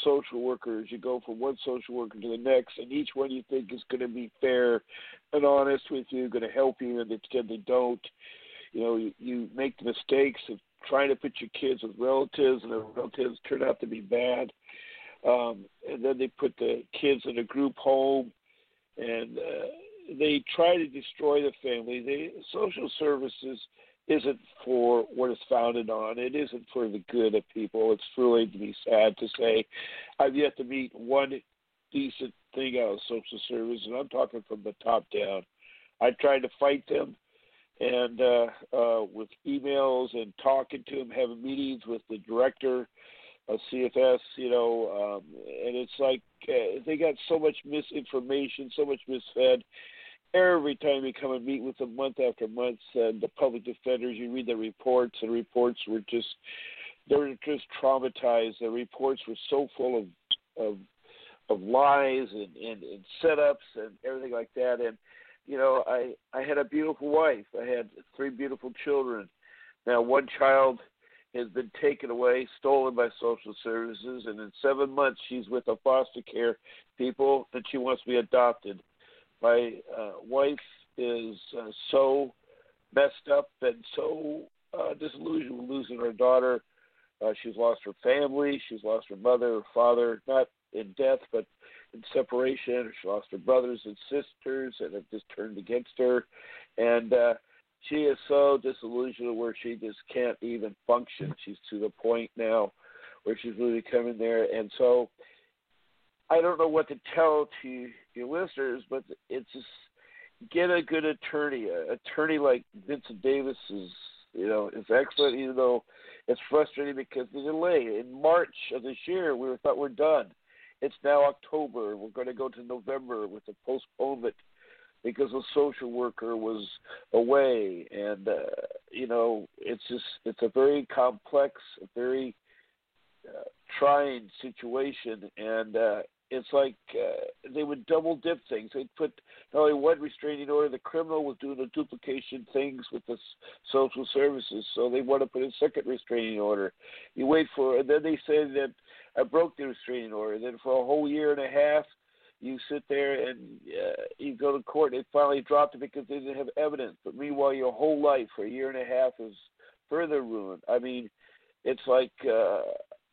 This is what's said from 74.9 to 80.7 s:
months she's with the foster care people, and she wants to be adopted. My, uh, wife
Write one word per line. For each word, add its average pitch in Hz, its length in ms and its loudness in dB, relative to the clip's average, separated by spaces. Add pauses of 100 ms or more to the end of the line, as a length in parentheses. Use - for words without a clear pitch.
months 135 380 0
she's 123 200 -8
with 120 160 -2
the 113 180 0
foster 131 380 2 (100)
care 117 280 0 (380)
people, 135 580 2
and 123 160 -8
she 143 80 -4
wants 127 240 -2
to - 80 -8
be 123 60 2
adopted. 117 640 2 (600)
My, 117 320 4 (260)
uh, 107 140 -8 (100)
wife 139 320 0 (440)